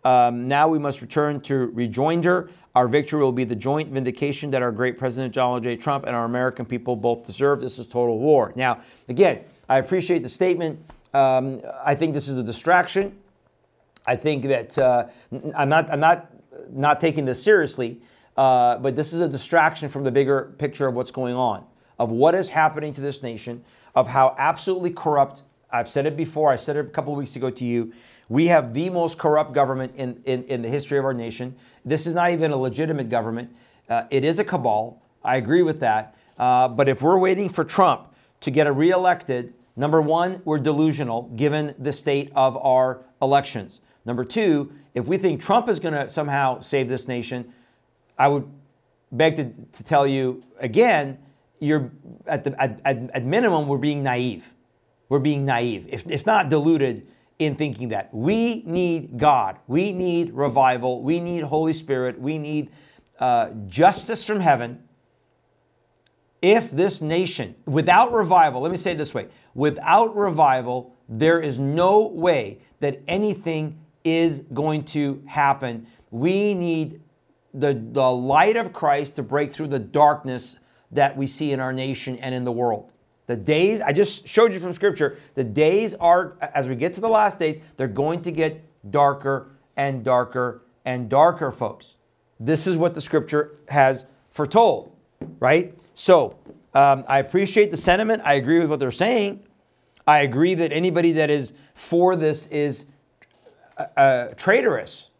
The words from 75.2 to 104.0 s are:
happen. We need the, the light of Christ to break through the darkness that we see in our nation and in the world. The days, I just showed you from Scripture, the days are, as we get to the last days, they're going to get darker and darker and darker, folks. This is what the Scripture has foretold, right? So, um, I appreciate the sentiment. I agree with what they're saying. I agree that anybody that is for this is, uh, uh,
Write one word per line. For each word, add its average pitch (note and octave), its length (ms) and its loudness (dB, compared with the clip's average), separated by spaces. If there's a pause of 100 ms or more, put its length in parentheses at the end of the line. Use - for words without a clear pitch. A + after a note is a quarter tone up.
happen. C#3 640 -2 (240)
We F#3+ 420 0
need E3 480 -4 (520)
the, C#3+ 200 0
the A#2+ 380 0
light C#3 440 2
of A3 160 -4
Christ D3 440 -2
to C#3 80 -8
break D3 280 -4
through D#3 160 -8
the C#3 120 -4
darkness C#3+ 800 0 (340)
that C#3 260 2
we C#3 100 -4
see C#3+ 240 -4
in C3+ 80 -2
our C3 140 -4
nation C3 460 -6
and B2+ 140 -6
in B2+ 100 -4
the B2 80 -4
world. A#2 420 -2 (340)
The A#2+ 80 -4
days, E3+ 460 2
I D3 100 -2
just F#3+ 340 0
showed A3 280 4
you F#3+ 60 -6
from F3 140 -8
Scripture, D#3+ 460 0 (160)
the C3+ 80 0
days E3 520 2
are, F3 460 2
as C#3+ 280 -4
we C3 60 -4
get D#3+ 200 -2
to F#3+ 60 -8
the A3+ 80 0
last G#3+ 280 4
days, D#3 220 -2 (160)
they're C3 120 -2
going D3+ 340 -2
to E3+ 100 -6
get D#3 320 -2 (260)
darker C#3 640 0 (240)
and C3+ 280 -4
darker B2 580 0 (240)
and B2 240 -6
darker, C#3 420 4
folks. - 460 -10 (420)
This D#3 280 0
is F3 100 0
what E3+ 180 0
the D#3 60 -10
Scripture D3+ 560 -2 (100)
has C3+ 380 2 (260)
foretold, D3+ 640 2 (440)
right? D#3+ 380 2 (160)
So, D3+ 440 4 (360)
um, C#3 340 6
I C3+ 120 4
appreciate G3 500 2
the D#3+ 80 -6
sentiment. G#3+ 460 2
I D3 120 4
agree C#3 240 2
with D#3+ 100 2
what D3 100 -2
they're C3 120 -2
saying. G#3 500 -2 (640)
I D3+ 120 6
agree C#3+ 340 2
that D#3+ 180 -2
anybody E3+ 420 2
that D3+ 160 2
is C#3+ 220 0 (220)
for F3+ 420 2
this D#3 320 -2
is, D3 380 -4 (920)
uh, - 80 -8 (120)
uh, C3 380 4